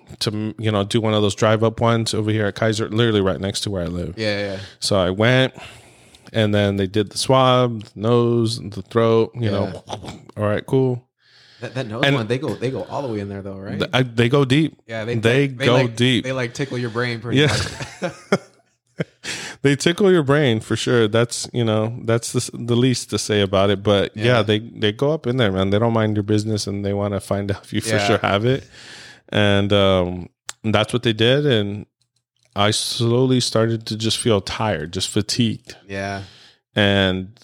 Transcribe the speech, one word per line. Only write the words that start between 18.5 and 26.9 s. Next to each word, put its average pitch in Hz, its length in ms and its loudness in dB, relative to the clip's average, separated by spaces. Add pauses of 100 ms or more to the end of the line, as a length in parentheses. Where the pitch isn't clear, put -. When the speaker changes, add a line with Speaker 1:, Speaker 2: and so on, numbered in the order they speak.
Speaker 1:
They 139 140 4
tickle 180 360 2
your 175 100 6
brain 135 380 2
for 113 160 -4
sure. 117 320 2
That's, 113 440 -2
you 120 140 -2
know, 110 380 -2
that's 113 300 -2
the, 127 40 -4
s-, - 160 -4
the 120 220 -2
least 123 340 0
to 104 80 -2
say 104 240 0
about 98 300 2
it. 98 100 -2
But 101 340 2
yeah, 107 100 -4
Speaker 2:
Yeah. 123 180 4
Speaker 1:
they, 107 160 2
they 107 320 -4
go 139 200 0
up 156 140 -4
in 120 120 -2
there, 110 140 2
man. 95 200 0
They 101 80 2
don't 117 140 2
mind 107 220 0
your 104 80 0
business, 107 440 -2
and 101 180 -6
they 101 80 -2